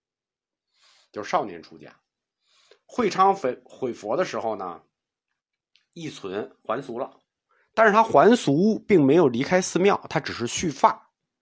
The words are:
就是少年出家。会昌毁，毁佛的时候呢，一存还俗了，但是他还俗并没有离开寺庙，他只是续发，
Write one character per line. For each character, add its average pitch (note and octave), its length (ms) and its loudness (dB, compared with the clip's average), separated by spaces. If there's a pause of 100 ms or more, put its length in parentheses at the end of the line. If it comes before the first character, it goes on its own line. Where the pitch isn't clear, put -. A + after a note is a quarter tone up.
(1120)
就 G#2 140 -12
是 - 40 -14
少 F3 160 -2
年 F2 160 -14
出 D#2+ 160 -20
家。 D2 160 -20 (920)
会 A3 260 -4
昌 F#3+ 240 2
毁， B2+ 300 -6
毁 - 280 -8
佛 G#2 240 -6
的 F3+ 80 -2
时 A#2 140 -8
候 A2 160 -6
呢， F2+ 260 -12 (1120)
一 D#3+ 160 -14
存 G2+ 540 -10
还 A#2+ 200 -8
俗 B2 160 -12
了， - 220 -12 (540)
但 A3 120 4
是 G3+ 60 4
他 F3+ 100 4
还 E3 340 6
俗 F3+ 440 0
并 F3+ 220 4
没 C3+ 120 4
有 C3+ 140 6
离 A#2 140 -2
开 F#3 200 0
寺 - 160 -4
庙， F#3+ 200 2 (120)
他 D#3 100 -4
只 - 120 -8
是 A#2 140 -6
续 - 220 -6
发， - 420 -2 (320)